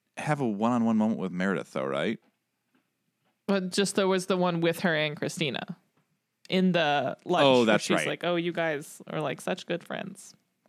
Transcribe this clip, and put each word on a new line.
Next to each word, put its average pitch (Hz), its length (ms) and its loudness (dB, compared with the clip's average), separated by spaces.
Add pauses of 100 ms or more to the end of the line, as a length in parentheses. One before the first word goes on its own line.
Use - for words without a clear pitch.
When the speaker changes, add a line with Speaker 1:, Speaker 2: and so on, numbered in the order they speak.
(180)
Speaker 1:
have 151 240 -2
a 127 60 0
one-on-one 113 500 2
moment 110 220 0
with 90 120 -6
Meredith 90 420 -2
though, 67 120 -4
right? 78 340 -2 (1300)
Speaker 2:
But 190 260 0
just 196 240 0
there 196 120 4
was 185 180 2
the 190 120 0
one 175 240 0
with 165 200 2
her 170 140 2
and 151 220 -2
Christina - 600 -6 (720)
in 185 220 2
the 147 540 0
lunch 175 200 4
Speaker 1:
Oh, 131 120 8
Speaker 2:
where 120 80 6
Speaker 1:
that's 107 180 4
Speaker 2:
she's 190 140 2
Speaker 1:
right. 160 100 0
Speaker 2:
like, 147 160 -6
"Oh, 175 140 0
you 170 160 -4
guys 160 480 -4 (100)
are, 160 80 -4
like, 151 220 -6
such 180 240 -6
good 175 180 -6
friends." - 500 -12 (360)